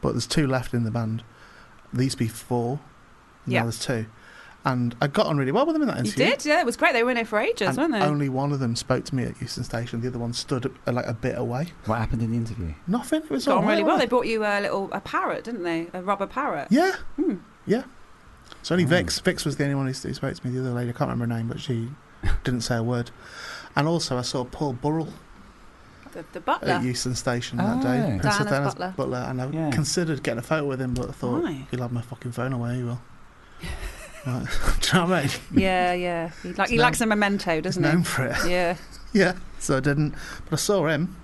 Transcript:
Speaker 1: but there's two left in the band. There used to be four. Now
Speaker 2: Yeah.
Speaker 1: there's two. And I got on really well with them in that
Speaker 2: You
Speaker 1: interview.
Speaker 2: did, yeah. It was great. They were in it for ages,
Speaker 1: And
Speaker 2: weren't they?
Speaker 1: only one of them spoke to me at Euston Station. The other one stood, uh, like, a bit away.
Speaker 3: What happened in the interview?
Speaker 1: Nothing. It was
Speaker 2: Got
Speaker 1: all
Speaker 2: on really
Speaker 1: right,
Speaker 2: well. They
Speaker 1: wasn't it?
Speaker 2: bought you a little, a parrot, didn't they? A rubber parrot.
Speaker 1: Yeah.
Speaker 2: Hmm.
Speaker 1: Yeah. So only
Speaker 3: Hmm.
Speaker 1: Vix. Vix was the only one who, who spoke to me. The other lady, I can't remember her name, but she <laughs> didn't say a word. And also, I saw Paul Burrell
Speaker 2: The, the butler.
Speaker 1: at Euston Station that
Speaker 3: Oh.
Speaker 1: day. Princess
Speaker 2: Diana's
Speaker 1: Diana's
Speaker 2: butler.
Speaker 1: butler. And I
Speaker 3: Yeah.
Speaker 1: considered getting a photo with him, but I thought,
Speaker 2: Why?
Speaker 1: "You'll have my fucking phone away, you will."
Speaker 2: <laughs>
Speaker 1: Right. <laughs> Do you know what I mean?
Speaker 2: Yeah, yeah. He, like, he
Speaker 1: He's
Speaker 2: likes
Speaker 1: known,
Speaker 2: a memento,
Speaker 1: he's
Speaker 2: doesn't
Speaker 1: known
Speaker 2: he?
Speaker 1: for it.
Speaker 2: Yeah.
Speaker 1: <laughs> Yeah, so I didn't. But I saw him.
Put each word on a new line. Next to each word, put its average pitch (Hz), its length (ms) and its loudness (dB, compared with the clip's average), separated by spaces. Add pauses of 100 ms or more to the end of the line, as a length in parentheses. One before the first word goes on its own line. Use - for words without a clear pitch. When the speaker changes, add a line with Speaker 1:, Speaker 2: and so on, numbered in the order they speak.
Speaker 1:
but 135 120 2
there's 117 140 -2
two 151 200 2
left 127 260 0
in 120 100 0
the 110 80 -2
band. 113 320 -2 (680)
There 123 100 0
used 131 140 0
to 120 60 0
be 113 60 0
four. 120 500 -2 (680)
Now 123 80 -2
Speaker 2:
Yeah. 135 100 4
Speaker 1:
there's 117 160 -2
two. 113 280 -2 (580)
And 123 360 0
I 147 60 2
got 196 200 2
on 151 100 2
really 135 140 2
well 233 140 4
with 330 100 2
them 311 60 2
in 262 80 2
that - 80 -2
Speaker 2:
You - 80 0
Speaker 1:
interview. 214 200 2
Speaker 2:
did, 508 200 2
yeah. 302 160 4
It 294 40 2
was 233 120 0
great. 311 160 4
They 233 100 4
were 247 80 2
in 247 60 2
it 226 100 0
for 214 100 0
ages, 254 300 2
Speaker 1:
And 185 100 2
Speaker 2:
weren't 311 140 2
they? 220 80 2
Speaker 1:
only 147 300 2
one 139 240 0
of 139 80 0
them 120 160 0
spoke - 280 0
to - 100 -6
me 127 100 0
at 120 160 -6
Euston 120 240 -6
Station. 117 340 -4
The 120 80 -4
other 127 120 -4
one 117 120 -2
stood, 127 420 -2 (140)
uh, 127 60 0
like, 120 120 0
a 113 80 -4
bit 123 240 -2
away. 123 360 -4 (120)
Speaker 3:
What 110 140 0
happened 113 220 0
in 113 100 0
the 117 60 0
interview? 104 360 -4 (140)
Speaker 1:
Nothing. 247 360 0
It - 60 -14
was 269 160 -2
Speaker 2:
Got 285 100 4
Speaker 1:
all - 40 4
Speaker 2:
on - 80 4
really 214 160 4
Speaker 1:
right, - 40 4
Speaker 2:
well. 359 100 4
They 277 80 4
Speaker 1:
wasn't - 20 -4
it? 240 80 2
Speaker 2:
bought 247 120 4
you 220 180 0
a 202 160 2
little, 196 320 -2
a 196 80 -4
parrot, 302 420 -2
didn't 220 200 -6
they? 170 300 -2
A 185 80 -6
rubber 196 260 0
parrot. 202 420 -4
Speaker 1:
Yeah. 349 240 6 (280)
Speaker 2:
Hmm. 311 140 2 (300)
Speaker 1:
Yeah. 220 180 2 (760)
So - 140 -2
only 180 100 6
Speaker 3:
Hmm. 135 60 4
Speaker 1:
Vix. 175 280 2
Vix - 240 0
was 143 140 -2
the 147 80 2
only 139 100 0
one 139 120 0
who, 131 40 -2
who 131 220 -6
spoke 135 220 -4
to - 120 -8
me. 123 60 -2
The 127 80 -2
other 127 100 -2
lady, 120 200 -2
I - 20 -6
can't 131 180 -2
remember 120 220 -2
her 113 80 -2
name, 117 80 -4
but 120 100 -6
she 117 300 -4 (280)
<laughs> - 280 2
didn't 123 160 0
say 120 160 0
a 113 60 0
word. 120 280 0 (640)
And 143 100 4
also, 160 320 0
I 123 40 0
saw 123 240 -2
Paul 143 260 -4
Burrell 147 380 -2 (1040)
Speaker 2:
The, 165 180 -12
the 180 80 -10
butler. - 320 0
Speaker 1:
at 175 120 2
Euston 123 320 -2
Station 120 420 -2
that 226 220 2
Speaker 3:
Oh. - 40 0
Speaker 1:
day. 226 380 2
Princess 208 240 2
Speaker 2:
Diana's - 40 -4
Speaker 1:
Diana's 139 260 2
Speaker 2:
butler. 185 200 -6
Speaker 1:
butler. 127 340 -2
And 127 120 -4
I 131 80 -4
Speaker 3:
Yeah. 156 220 -2
Speaker 1:
considered 156 520 0
getting 117 160 -2
a 120 40 -8
photo 156 240 0
with 131 120 -2
him, 127 140 -2
but 123 160 -2
I - 20 -10
thought, 131 320 -2
Speaker 2:
Why? 139 260 -4
Speaker 1:
"You'll 123 120 -4
have 120 100 -4
my 117 100 -2
fucking 123 300 -10
phone 127 220 -4
away, 120 240 -2
you 123 80 -4
will." 120 200 -6
Speaker 2:
<laughs> - 60 -20 (1120)
Speaker 1:
Right. 127 220 -4 (160)
<laughs> - 160 4
Do - 80 0
you - 60 2 (100)
know 170 60 2
what - 20 4
I 170 120 4
mean? 143 60 2 (220)
Speaker 2:
Yeah, 180 420 4
yeah. 175 360 -2 (140)
He, 180 100 -8
like, 190 160 0
he 240 60 2
Speaker 1:
He's 226 60 6
Speaker 2:
likes 240 200 4
Speaker 1:
known, 226 60 2
Speaker 2:
a 214 100 4
memento, 202 380 2
Speaker 1:
he's 156 80 0
Speaker 2:
doesn't 175 200 -2
Speaker 1:
known 147 160 6
Speaker 2:
he? 170 60 4
Speaker 1:
for 131 220 0
it. 117 100 -2 (100)
Speaker 2:
Yeah. 180 340 2
Speaker 1:
<laughs> - 60 -16 (240)
Yeah, 180 220 6 (260)
so 139 180 2
I - 20 2
didn't. 143 360 2 (300)
But - 80 -2
I - 20 0
saw 180 320 2
him. 160 360 0